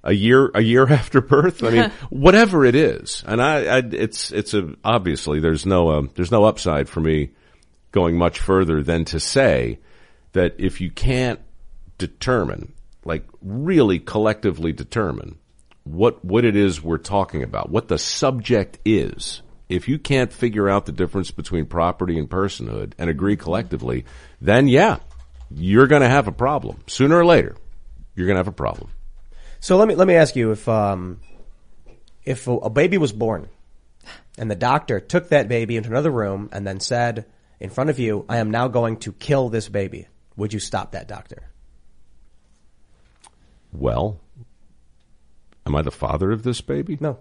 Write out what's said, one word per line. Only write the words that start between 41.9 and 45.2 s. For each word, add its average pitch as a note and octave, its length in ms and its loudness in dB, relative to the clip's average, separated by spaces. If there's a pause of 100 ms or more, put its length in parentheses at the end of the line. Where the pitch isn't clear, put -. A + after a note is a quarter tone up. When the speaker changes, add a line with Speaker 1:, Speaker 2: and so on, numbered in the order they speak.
Speaker 1:
Well, C#2 480 -4 (1500)